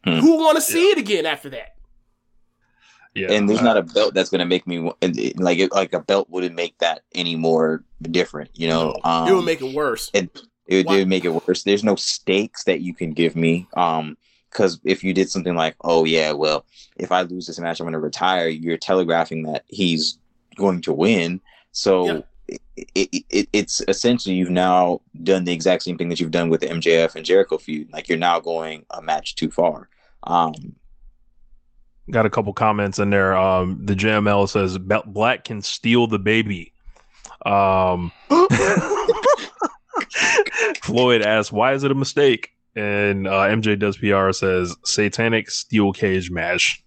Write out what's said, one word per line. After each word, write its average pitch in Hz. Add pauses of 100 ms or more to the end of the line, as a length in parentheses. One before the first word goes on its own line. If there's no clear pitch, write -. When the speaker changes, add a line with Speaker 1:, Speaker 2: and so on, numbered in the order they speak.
Speaker 1:
Hmm. 170
Speaker 2:
Who 320
wanna 320
see 330
Speaker 3:
Yeah. 415
Speaker 2:
it 359
again 196
after 147
that? 120 (1400)
Speaker 3:
Yeah, 95
Speaker 1:
And 104
there's 110
Speaker 3:
uh, 117
Speaker 1:
not 113
a 98
belt 101
that's 92
gonna 90
make 90
me 87
wa-, 82
and 90
it, 57
like, 87
it, 92
like, 98
a 87
belt 98
wouldn't 90
make 87
that 82 (120)
any 85
more 80 (180)
different, 82
you 82
know? 82
Speaker 3:
No. -
Speaker 1:
Um, 82
Speaker 2:
It 190
would 185
make 165
it 131
worse. 139
Speaker 1:
It, 95 (360)
it 92
would, 92
Speaker 2:
Why? 98
Speaker 1:
it -
would 95
make 92
it 82
worse. 90
There's 101
no 107
stakes -
that 90
you 87
can 82
give 80
me. 82
Um, 80 (360)
'cause 90
if -
you 95
did 92
something 90
like, 80
"Oh, 82
yeah, 80
well, 76 (320)
if -
I 92
lose 90
this -
match, 85
I'm 87
gonna 82
retire," 87
you're 82
telegraphing 82
that 76
he's 82 (400)
going 95
to -
win. 95 (300)
So 92
Speaker 2:
Yeah. 85 (580)
Speaker 1:
it, -
it, 92
it, 98
it's -
essentially 107
you've 92
now 90 (220)
done 92
the 87
exact 87
same 87
thing 85
that 82
you've 80
done 85
with 82
the 73
M 85
J 82
F 82
and 80
Jericho 92
feud. 76
Like, 78
you're 87
now 85
going 80
a 82
match 78
too 78
far. 85 (320)
Um, 85 (1600)
Speaker 3:
Got 113
a 104
couple 101
comments 104
in 101
there. 95
Um, 92
the 101
J 104
M 104
L 101
says, 95
"Bel-, 95
Black 110
can 107
steal 117
the 107
baby." 104 (720)
Um, 95 (200)
<laughs> 349 (2250)
Floyd 120
asks, 107
"Why 117
is 139
it 139
a 135
mistake?" 135 (240)
And, 101
uh, 98
M 107
J 107
Does 101
P 104
R 95
says, 90 (100)
"Satanic 113
steel 104
cage 95
match." 87